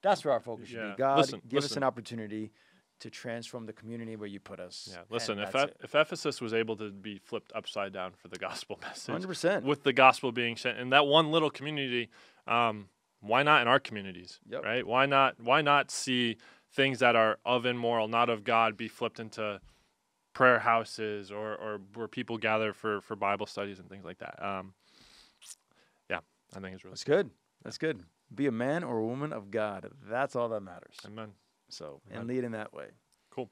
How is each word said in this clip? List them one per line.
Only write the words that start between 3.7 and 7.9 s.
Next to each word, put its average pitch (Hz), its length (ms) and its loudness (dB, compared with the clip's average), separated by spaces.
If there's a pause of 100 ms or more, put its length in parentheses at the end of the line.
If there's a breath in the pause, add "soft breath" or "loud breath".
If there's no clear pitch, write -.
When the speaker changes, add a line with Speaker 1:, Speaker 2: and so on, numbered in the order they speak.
Speaker 1:
community 113 420 -10
where 104 120 -10
you 98 120 -10
put - 200 -16
us. 90 320 -14
Speaker 2:
Yeah, 90 100 -12
Speaker 1:
And 95 100 -18
Speaker 2:
listen, 113 280 -2
if 98 120 -4
Speaker 1:
that's 131 120 4
Speaker 2:
Eph-, 147 80 0
Speaker 1:
it. - 120 -20
Speaker 2:
if - 120 -4
Ephesus 151 460 0
was 113 120 -4
able 113 240 0
to 107 140 -8
be 98 260 -12
flipped - 360 -12
upside 101 400 -6